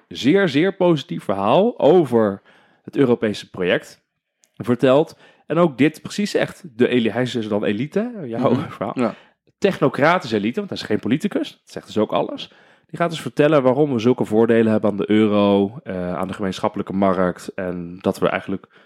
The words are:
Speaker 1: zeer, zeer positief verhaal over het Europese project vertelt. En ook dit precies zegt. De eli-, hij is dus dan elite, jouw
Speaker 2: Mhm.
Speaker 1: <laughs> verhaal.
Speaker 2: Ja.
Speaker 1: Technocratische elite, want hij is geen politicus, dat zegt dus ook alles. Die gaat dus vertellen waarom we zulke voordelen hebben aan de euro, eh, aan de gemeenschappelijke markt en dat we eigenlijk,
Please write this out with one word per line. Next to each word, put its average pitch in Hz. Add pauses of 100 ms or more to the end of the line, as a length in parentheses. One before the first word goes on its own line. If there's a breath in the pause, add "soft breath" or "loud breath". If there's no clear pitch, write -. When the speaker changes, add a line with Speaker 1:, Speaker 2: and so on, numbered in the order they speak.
Speaker 1:
zeer, 160
zeer 160
positief 165
verhaal 120
over 120 (420 soft breath)
het -
Europese 113
project 92 (500)
vertelt. 131 (300 soft breath)
En 151
ook 165
dit 147
precies -
zegt. - (140)
De 117
eli-, 113
hij 117
is 123
dus 113
dan 104
elite, 180
jouw 120
Speaker 2:
Mhm. 143
Speaker 1:
<laughs> -
verhaal. -
Speaker 2:
Ja. 113 (440 soft breath)
Speaker 1:
Technocratische 160
elite, 107
want 190
hij 98
is -
geen 104
politicus, 165
dat -
zegt -
dus -
ook 107
alles. - (400 soft breath)
Die -
gaat 170
dus 160
vertellen 147
waarom 135
we 117
zulke 120
voordelen 113
hebben 107
aan 98
de 98
euro, 104
eh, 90
aan 87
de 95
gemeenschappelijke 101
markt 92
en 90
dat 98
we -
eigenlijk, 98 (180 soft breath)